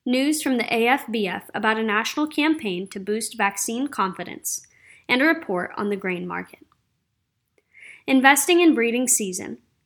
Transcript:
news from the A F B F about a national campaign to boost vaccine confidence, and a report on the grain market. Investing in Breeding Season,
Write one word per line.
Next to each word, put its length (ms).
news 360
from 140
the 180
A 140
F 240
B 160
F 260
about 240
a 60
national 440
campaign 600
to 100
boost 400
vaccine 520
confidence, 760
and 120
a 40
report 500
on 140
the 80
grain 280
market. 400
Investing 540
in 120
Breeding 360
Season, 480